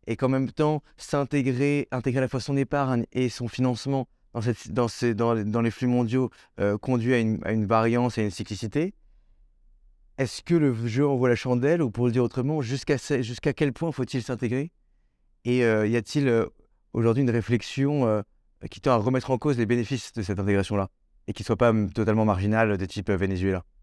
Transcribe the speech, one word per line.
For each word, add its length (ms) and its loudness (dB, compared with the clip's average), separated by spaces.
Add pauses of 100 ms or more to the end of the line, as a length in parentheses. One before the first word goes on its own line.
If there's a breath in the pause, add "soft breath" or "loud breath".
et 120 -4
qu'en 100 0
même 240 0
temps, 320 -2 (140 soft breath)
s'intégrer, 960 0
intégrer 260 -2
à 60 2
la 40 0
fois 140 -4
son 160 -2
épargne 560 0
et 160 0
son 180 -6
financement 600 -2 (240)
dans 80 -4
cette, 300 -2
dans 180 2
ces, 260 -2
dans, 300 0
dans 160 0
les 100 2
flux 160 -2
mondiaux, 420 0 (300 soft breath)
euh, 180 0
conduit 360 0
à 60 4
une, 260 0
à 80 -2
une 120 0
variance 520 2
et 40 0
à 40 2
une 60 -4
cyclicité, 640 -6 (1200)
est-ce 260 -4
que 120 2
le 180 4 (140)
jeu 200 2
en 80 0
vaut 120 2
la 80 4
chandelle, 460 0
ou 80 0
pour 180 0
le 40 0
dire 120 2
autrement, 380 -2
jusqu'à 360 -2
ce, 240 -2
jusqu'à 320 -4
quel 180 0
point 200 -4
faut-il 300 -4
s'intégrer ? 500 -4 (720)
Et, 180 2
euh, 240 4
y 80 2
a-t-il, 320 0
euh, 200 4 (440)
aujourd'hui 320 2
une 60 2
réflexion, 760 0
euh, 160 2 (480)
qui 120 -18
tend 100 2
à 60 6
remettre 340 0
en 60 0
cause 200 0
les 80 2
bénéfices 460 -2
de 100 -6
cette 180 -4
intégration-là, 500 2 (380)
et 60 -4
qui 100 -10
soit 120 0
pas, 140 4
hum, 240 2
totalement 320 2
marginale, 520 2
de 80 -4
type, 240 -6
euh, 60 2
Venezuela ? 480 0 (200)